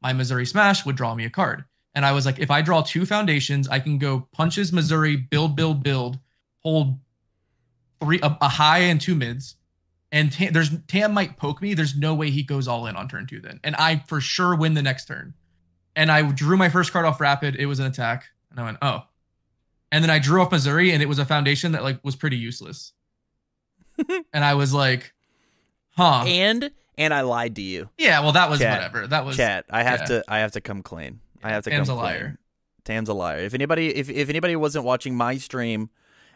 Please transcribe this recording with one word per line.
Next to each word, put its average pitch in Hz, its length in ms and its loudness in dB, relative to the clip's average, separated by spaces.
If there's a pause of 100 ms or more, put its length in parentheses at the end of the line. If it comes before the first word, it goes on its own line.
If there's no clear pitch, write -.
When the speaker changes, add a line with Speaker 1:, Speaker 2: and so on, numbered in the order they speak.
Speaker 1:
my 127 120 -2
Missouri 127 340 0
Smash 202 380 2
would 139 100 -2
draw 120 180 -2
me 113 120 -6
a 113 40 -4
card. 151 340 -2 (320)
And 139 100 0
I 139 60 4
was 139 140 2
like, 135 140 0
"If 139 120 -4
I 147 120 4
draw 139 180 4
two 175 240 -2
foundations, 147 640 0
I 135 100 0
can 143 200 -2
go 135 340 -2
punches, 160 400 0
Missouri, 156 420 2
build, 147 400 0
build, 156 280 0
build, 131 360 -2 (440)
hold 147 360 0 (1000)
three, 160 200 2
a, 147 200 0
a 143 80 4
high 156 300 4
and 175 200 4
two 180 160 0
mids. 127 400 -6 (560)
And 151 200 2
Tam, 185 220 -2
there's, 160 160 4 (180)
Tam 208 260 2
might 196 240 -2
poke 143 240 -6
me. 202 120 -2
There's 156 220 0
no 151 180 0
way 151 160 -2
he 143 140 -2
goes 135 240 -4
all 117 200 -4
in 101 80 -8
on 98 120 -10
turn - 180 -12
two - 140 -14
then. - 240 -18
And 147 140 -6
I 160 300 2
for 151 140 -2
sure 180 340 0
win 160 180 2
the 151 80 0
next 135 240 -2
turn." - 280 -14 (640)
And 156 160 4
I 156 200 6
drew 147 260 2
my 185 120 6
first 170 220 2
card 170 140 0
off 151 160 0
Rapid. 143 340 0
It 143 120 -2
was 139 120 -2
an 135 60 0
attack. 127 400 -4 (260)
And 123 80 -14
I 120 40 -6
went, 113 180 -8
"Oh." 135 220 -2 (880)
And 156 120 4
then 165 80 4
I 156 80 6
drew 151 220 4
off 180 100 4
Missouri, 160 400 4
and 151 100 2
it 151 60 2
was 143 120 -2
a 143 60 2
foundation 147 480 0
that, 117 100 -2
like, 135 200 -4
was 139 120 -4
pretty 135 220 -4
useless. 120 600 -12
Speaker 2:
<laughs> - 60 -20 (1300)
Speaker 1:
And 147 100 0
I 143 120 4
was 139 180 2
like, 131 400 0 (840)
"Huh." 147 300 6
Speaker 2:
And, 214 460 0 (260)
and 151 160 2
I 143 80 2
lied 120 360 -2
to 104 40 -8
you. 95 360 -8
Speaker 1:
Yeah, 190 240 4
well, 151 100 2
that 175 180 4
was 147 100 0
Speaker 2:
Chat. 110 200 2
Speaker 1:
whatever. 101 280 -6
That 143 180 -2
was 135 120 -6
Speaker 2:
Chat, 107 320 0
I 117 140 0
have 123 180 0
Speaker 1:
yeah. 78 60 -6
Speaker 2:
to, 120 200 0
I 107 120 -2
have 107 140 -2
to 107 80 -8
come 98 200 -10
clean. 82 380 -14 (240)
I 110 80 -8
have 107 140 -4
to - 40 -6
Speaker 1:
Tam's 143 200 0
Speaker 2:
come 127 80 -4
Speaker 1:
a 117 40 -6
liar. 95 180 -4
Speaker 2:
clean. - 180 -12 (480)
Tam's 110 240 -6
a 107 40 -2
liar. 87 260 -4
If 98 140 -6
anybody, 156 420 -2
if, 135 140 -6
if 143 200 -4
anybody 165 260 -2
wasn't 151 300 -2
watching 127 300 -2
my 120 220 -2
stream 117 520 -6 (460)